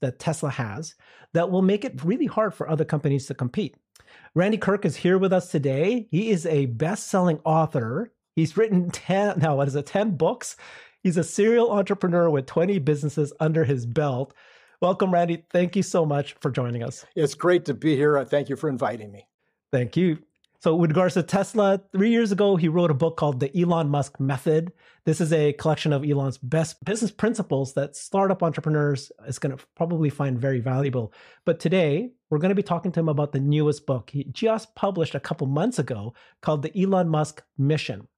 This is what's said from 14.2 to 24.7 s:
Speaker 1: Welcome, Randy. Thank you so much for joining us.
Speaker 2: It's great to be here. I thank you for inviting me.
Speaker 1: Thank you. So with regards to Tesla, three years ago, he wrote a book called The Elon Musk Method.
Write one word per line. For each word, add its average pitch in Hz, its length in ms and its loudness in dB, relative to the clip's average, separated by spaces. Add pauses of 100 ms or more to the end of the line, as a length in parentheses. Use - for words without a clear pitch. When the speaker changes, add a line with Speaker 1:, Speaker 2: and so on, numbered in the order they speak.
Speaker 1:
Welcome, 185 300 0
Randy. 170 400 0
Thank 180 240 0
you 190 80 2
so 175 220 0
much 143 340 -2
for 139 120 -2
joining 120 320 -4
us. 127 220 -10 (100)
Speaker 2:
It's 151 180 0
great 175 320 2
to 151 80 -2
be 147 220 0
here. 147 220 4
I 135 60 0
thank 143 240 0
you 139 80 -4
for 151 140 -4
inviting 117 420 -4
me. 98 160 -20 (440)
Speaker 1:
Thank 123 260 0
you. 165 220 2 (400)
So 165 160 2
with 170 140 4
regards 180 240 2
to 185 100 2
Tesla, 196 560 2 (120)
three 196 180 2
years 233 220 2
ago, 202 240 4
he 165 120 2
wrote 170 220 2
a 151 60 2
book 165 200 0
called 147 240 -2
The 139 200 -4
Elon 170 300 2
Musk 143 300 -2
Method. 156 520 0 (340)